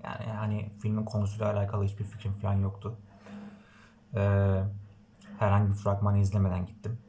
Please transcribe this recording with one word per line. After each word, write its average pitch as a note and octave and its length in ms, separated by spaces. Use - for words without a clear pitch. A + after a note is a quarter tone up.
Yani, - 280
hani, G#2 380
filmin G#2+ 220
konusuyla G#2 480
alakalı G2+ 320
hiçbir G2+ 200
fikrim - 280
falan G2 220
yoktu. G2 420
E, G2+ 60
herhangi G2+ 320
bir G2 60
fragmanı G2+ 420
izlemeden F#2+ 480
gittim. - 320